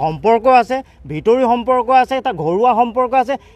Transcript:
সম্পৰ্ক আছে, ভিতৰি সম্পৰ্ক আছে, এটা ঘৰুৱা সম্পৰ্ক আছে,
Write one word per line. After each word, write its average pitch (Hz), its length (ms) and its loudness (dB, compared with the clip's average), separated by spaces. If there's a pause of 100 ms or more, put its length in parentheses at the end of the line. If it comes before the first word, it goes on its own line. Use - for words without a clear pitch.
সম্পৰ্ক 160 440 0 (160)
আছে, 254 160 -2 (340)
ভিতৰি 220 400 0
সম্পৰ্ক 240 360 -2 (140)
আছে, 247 200 -2
এটা 262 120 -4
ঘৰুৱা 175 460 0
সম্পৰ্ক 240 340 -2
আছে, 262 200 0 (220)